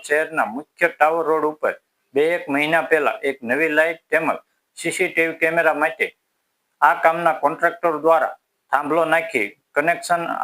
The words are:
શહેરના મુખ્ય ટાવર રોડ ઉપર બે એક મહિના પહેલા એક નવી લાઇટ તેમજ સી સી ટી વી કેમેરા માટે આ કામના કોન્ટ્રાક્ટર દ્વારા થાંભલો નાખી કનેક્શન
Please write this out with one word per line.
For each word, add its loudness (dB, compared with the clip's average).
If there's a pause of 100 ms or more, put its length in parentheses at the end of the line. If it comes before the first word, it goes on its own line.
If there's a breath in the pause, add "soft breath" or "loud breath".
શહેરના 0
મુખ્ય -4
ટાવર 2
રોડ 2
ઉપર -2 (400)
બે 2 (120)
એક -6
મહિના 0
પહેલા 0
એક -4
નવી 0
લાઇટ 0 (100)
તેમજ 0 (400)
સી -6
સી 0
ટી 0
વી -6
કેમેરા 2
માટે -2 (760)
આ 6 (100)
કામના 4 (120)
કોન્ટ્રાક્ટર 0 (100)
દ્વારા 2 (380)
થાંભલો 0
નાખી -2 (260)
કનેક્શન -2 (220)